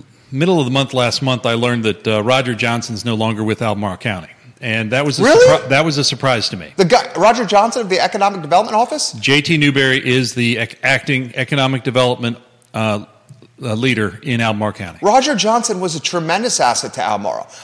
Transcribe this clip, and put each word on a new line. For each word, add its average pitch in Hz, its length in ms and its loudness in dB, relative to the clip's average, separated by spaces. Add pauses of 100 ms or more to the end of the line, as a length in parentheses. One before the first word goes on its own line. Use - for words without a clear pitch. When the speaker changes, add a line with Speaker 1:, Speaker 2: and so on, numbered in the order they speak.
(320)
Speaker 1:
middle 165 280 2
of 135 60 0
the 123 60 -2
month 135 220 0
last 123 280 0
month, 127 240 -2
I 117 100 2
learned 120 300 0
that, 107 220 -2
uh, 107 160 2
Roger 123 300 2
Johnson's 113 500 -4
no 117 120 -2
longer 110 280 -2
with 107 180 -2
Albemarle 101 360 -4
County. 92 320 -6 (300)
And 110 320 -4
that 135 140 0
was 139 140 -2
a 185 40 2
Speaker 2:
Really? 440 240 8
Speaker 1:
surpri-, - 220 2
that 143 160 4
was 147 120 -2
a 143 60 0
surprise 127 460 0
to 101 80 -8
me. 82 180 -14
Speaker 2:
The 185 100 4
guy, - 300 2
Roger 220 300 2
Johnson 214 360 2
of 196 80 -6
the 185 100 0
Economic 196 440 0
Development 196 320 2
Office? 240 380 -2
Speaker 1:
J 135 280 2
T 156 160 0
Newberry 135 480 2
is 127 300 0
the 120 220 0
ec-, 113 260 -6
acting 131 520 -2
economic 135 480 -2
development, 123 540 0 (360)
uh, 107 320 -2 (580)
uh, 110 120 -4
leader 110 480 -2
in 120 180 -2
Albemarle 107 320 -2
County. 87 280 -14
Speaker 2:
Roger 254 340 4
Johnson 214 440 0
was 175 160 -4
a 156 40 -8
tremendous 175 600 -2
asset 123 340 0
to - 80 -6
Albemarle. 98 460 -4 (160)